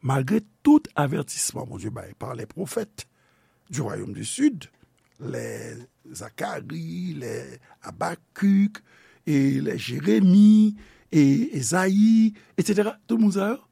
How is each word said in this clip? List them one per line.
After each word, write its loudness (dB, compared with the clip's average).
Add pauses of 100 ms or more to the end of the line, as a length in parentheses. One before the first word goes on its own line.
Malgré -2 (200)
tout 6 (120)
avertissement, -4
mon -14
Dieu, -10
ben, -14
par -12
les -12
prophètes -10 (600)
du -8
royaume -8
du -12
sud, -2 (540)
les -10 (380)
Zacharie, -10
les -12 (240)
Habakkuk, -2 (440)
et 0
les -4
Jérémie, 4 (360)
et 4
Esaïe, 2 (240)
et 0
cetera, -2 (100)
tout -2
le 2
monde 2
ça -4 (120)